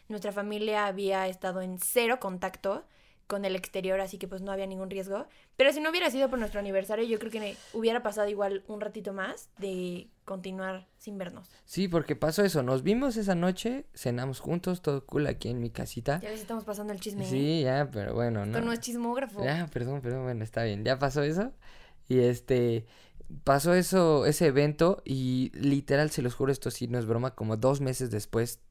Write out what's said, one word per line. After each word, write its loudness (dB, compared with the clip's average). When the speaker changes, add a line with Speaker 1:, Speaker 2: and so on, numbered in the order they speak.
Speaker 1:
Nuestra -6
familia -2
había 0
estado -4
en -6
cero 2
contacto -4
con -4
el 0
exterior, -2
así -8
que, -8
pues, -10
no -8
había -4
ningún -8
riesgo. -6
Pero 8
si 0
no 2
hubiera 2
sido 2
por 0
nuestro -2
aniversario, 0
yo 0
creo -8
que -6
hubiera 2
pasado 0
igual -2
un -10
ratito -6
más -6
de -6
continuar -8
sin -12
vernos. -10
Speaker 2:
Sí, 0
porque 0
pasó 2
eso, 4
nos 2
vimos 2
esa 0
noche, 0
cenamos -4
juntos, -2
todo -2
cool 0
aquí -4
en -2
mi -2
casita. -4
Speaker 1:
Ya -8
les -10
estamos -6
pasando -6
el -10
chisme, -6
Speaker 2:
Sí, 2
Speaker 1:
¿eh? 2
Speaker 2:
ya, 2
pero -4
bueno, 0
Speaker 1:
Esto -2
Speaker 2:
no. -2
Speaker 1:
no -2
es -4
chismógrafo. -4
Speaker 2:
Ya, -2
perdón, -4
perdón, -4
bueno, -4
está -4
bien, -2
ya 2
pasó 0
eso. 0
Y 4
este, 4
pasó 4
eso, 6
ese 6
evento, 4
y 0
literal, 2
se -2
los 0
juro, 2
esto -2
sí -6
no -2
es 0
broma, 0
como -2
dos 4
meses -2
después, -2